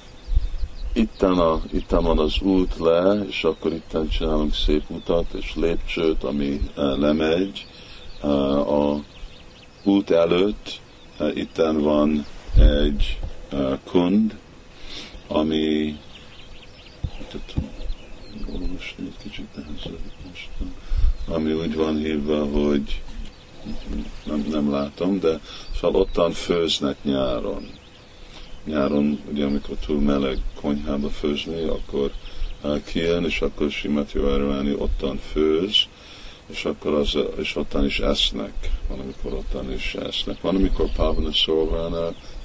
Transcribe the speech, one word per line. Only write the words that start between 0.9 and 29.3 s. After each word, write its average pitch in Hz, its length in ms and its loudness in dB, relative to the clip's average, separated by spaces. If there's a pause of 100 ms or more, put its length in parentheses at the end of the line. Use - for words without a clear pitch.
itten 98 440 2
a, 82 240 4 (100)
itten 90 320 2
van 82 160 4
az 78 220 2
út 92 360 4
le, 90 500 4
és - 160 -4
akkor 80 300 0
itten 80 340 -2
csinálunk 76 460 2
szép 76 340 2
utat, 85 460 0
és - 220 -6
lépcsőt, 82 680 0
ami, 71 380 -2 (140)
eh, 69 220 0
lemegy. 80 680 0 (560)
Eh, 71 500 0
a 73 300 2 (840)
út 101 260 4
előtt, 87 680 2 (380)
eh, 76 200 -2
itten 78 440 0
van 76 440 2 (320)
egy, - 640 6 (300)
eh, 69 340 -2
kund, 95 540 4 (880)
ami, 78 680 0 (2500)
olvasni - 520 -6
egy - 180 -12
kicsit - 320 -10
nehezebb - 440 -10 (300)
most, - 200 -14 (800)
ami 80 260 0
úgy 80 220 0
van 78 220 0
hívva, 76 480 0
hogy 73 560 0 (1200)
nem, 76 240 -4
nem 73 220 0
látom, 73 480 0
de 80 200 2 (400)
szóval 90 220 4
ottan 87 300 4
főznek 82 720 0
nyáron. 67 640 -2 (960)
Nyáron, 73 540 2 (120)